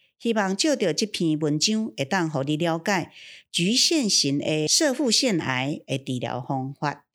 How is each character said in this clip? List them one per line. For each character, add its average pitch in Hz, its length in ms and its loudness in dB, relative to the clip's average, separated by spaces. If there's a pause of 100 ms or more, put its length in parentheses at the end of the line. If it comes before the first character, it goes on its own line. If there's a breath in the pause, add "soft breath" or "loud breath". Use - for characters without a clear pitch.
(180)
希 233 160 0
望 196 220 0
借 294 220 2
着 175 160 2
这 185 120 0
篇 165 320 0
文 151 220 0
章， 220 380 0
会 139 80 -2
当 165 260 0
互 135 100 0
你 143 140 0
了 165 280 0
解 190 280 0 (400 loud breath)
局 180 220 0
限 269 360 2
性 143 300 2
的 156 260 0
射 277 280 2
护 262 180 0
腺 214 280 2
癌 131 460 0
的 135 120 -2
治 127 220 -4
疗 120 220 -4
方 135 320 -4
法。 143 420 -4